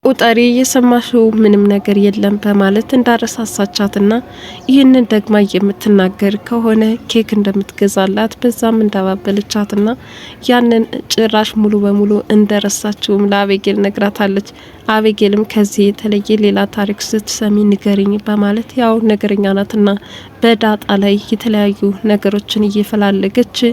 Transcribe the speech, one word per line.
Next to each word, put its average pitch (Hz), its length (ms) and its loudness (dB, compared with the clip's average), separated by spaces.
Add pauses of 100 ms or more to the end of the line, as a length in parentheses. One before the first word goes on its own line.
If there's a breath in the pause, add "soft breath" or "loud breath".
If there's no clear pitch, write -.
ቁጠሪ፣ 233 360 2 (120)
የሰማሽው 247 800 2
ምንም 208 320 4
ነገር 202 320 0
የለም" 202 400 0
በማለት 202 540 0
እንዳረሳሳቻትና 220 1200 -2 (500 loud breath)
ይህንን 262 440 4
ደግማ 214 300 0 (100)
የምትናገር 202 880 0 (100)
ከሆነ 226 380 0 (260)
ኬክ 220 240 -2
እንደምትገዛላት 202 1040 -2
በዛም 233 420 -2
እንዳባበለቻትና 202 1080 -2 (560 loud breath)
ያንን 233 400 2 (260)
ጭራሽ 220 460 0
ሙሉ 214 240 0
በሙሉ 202 320 2 (200)
እንደረሳችውም 208 960 0
ለአቤጌል 196 520 0
ነግራታለች። 202 720 -2 (400 loud breath)
አቤጌልም 214 600 2
"ከዚህ 208 340 0
የተለየ 208 540 0
ሌላ 202 320 2
ታሪክ 202 320 -4
ስትሰሚ 214 540 -4 (100)
ንገሪኝ" 196 560 0
በማለት 208 560 -2
ያው 226 180 2 (100)
ነገረኛ 202 480 0
ናትና 202 340 0 (520 loud breath)
በዳጣ 220 460 0 (100)
ላይ 202 200 2 (100)
የተለያዩ 208 540 -2 (240)
ነገሮችን 208 640 -2
እየፈላለገች 202 920 -2 (160)